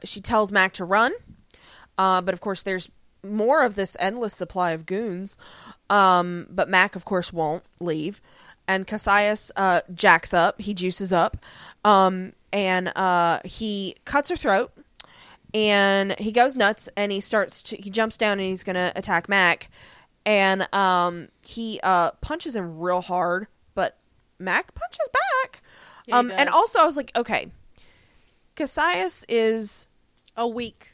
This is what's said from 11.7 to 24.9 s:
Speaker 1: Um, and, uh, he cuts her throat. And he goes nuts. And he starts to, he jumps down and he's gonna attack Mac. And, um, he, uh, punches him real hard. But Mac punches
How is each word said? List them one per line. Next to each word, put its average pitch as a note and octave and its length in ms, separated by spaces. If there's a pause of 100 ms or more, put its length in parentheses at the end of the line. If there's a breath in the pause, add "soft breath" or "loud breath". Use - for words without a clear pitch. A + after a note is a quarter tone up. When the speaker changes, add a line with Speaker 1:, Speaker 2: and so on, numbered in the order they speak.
Speaker 1:
Um, F#3+ 460 (200)
and, F#3 420
uh, F3 520
he G3+ 580
cuts C#4+ 240
her F4 80
throat. - 360 (840 loud breath)
And G3 640
he G#3+ 140
goes B3 220
nuts. G#3+ 440
And G3+ 120
he G3 100
starts - 420
to, - 160
he G3 100
jumps A3 300
down G#3+ 220
and F#3+ 60
he's F#3 160
gonna F3+ 320
attack F3+ 320
Mac. F#3 440 (560 soft breath)
And, G3 480
um, F3 540 (180)
he, A3+ 360
uh, F3+ 280 (100)
punches D#4+ 340
him F3 240
real F3+ 220
hard. F3+ 460 (280)
But F#3 220 (420)
Mac F#3 360
punches D#5+ 400